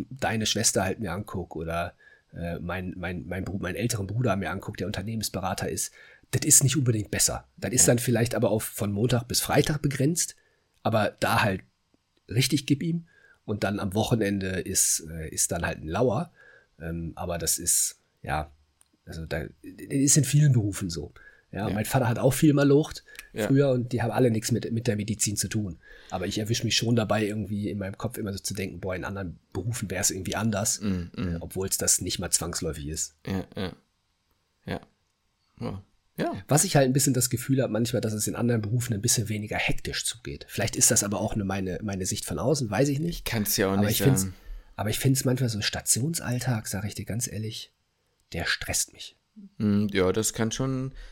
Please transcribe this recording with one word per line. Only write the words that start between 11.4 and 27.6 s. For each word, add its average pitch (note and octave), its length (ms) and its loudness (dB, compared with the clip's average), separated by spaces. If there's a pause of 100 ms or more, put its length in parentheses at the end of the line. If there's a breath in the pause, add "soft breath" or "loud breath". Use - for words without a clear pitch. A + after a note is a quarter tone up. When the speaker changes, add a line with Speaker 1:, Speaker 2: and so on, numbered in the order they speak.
Speaker 1:
halt G2 200 0 (640)
richtig C3+ 380 2
gib C#3 160 2
ihm E3 240 -2 (400 soft breath)
und G#2+ 180 -2
dann G#2 160 0
am F#2+ 140 -4
Wochenende G2+ 540 2 (120)
ist, - 500 0
äh, D#2+ 200 -8
ist - 220 0
dann E2+ 120 -2
halt E2 140 -4
ein - 100 -10
Lauer. A#2+ 440 0 (460 soft breath)
Ähm, E2 360 -6
aber F2 240 -6
das E2 200 0
ist, - 420 0 (220)
ja, D2+ 300 -4 (540)
also D#3+ 180 -10
da, D#3 200 -4 (180)
das - 260 -16
ist C#3 300 4
in C#3 60 6
vielen D3 280 6
Berufen G2+ 380 2
so. D#2 240 -8 (360 loud breath)
Ja, G#2 180 -4
Speaker 2:
Ja. F#2+ 60 -2
Speaker 1:
mein G#2+ 120 0
Vater C3 200 2
hat A2 120 0
auch B2+ 160 4
viel D#3 180 6
malocht C#3+ 500 4 (300 loud breath)
Speaker 2:
Ja. A2 140 -2
Speaker 1:
früher C#3 240 4
und B2 240 0
die G#2+ 80 0
haben A#2 80 0
alle B2 200 4
nichts A2 220 0
mit, G#2 200 0
mit A#2 140 -2
der G#2+ 100 2
Medizin G#2 420 -2
zu G2+ 100 -2
tun. G2 300 -4 (320 loud breath)
Aber F#2 160 -4
ich G2+ 100 -4
erwisch A2 280 0
mich G#2+ 120 0
schon A#2 180 2
dabei, G#2+ 320 2
irgendwie G2+ 440 -2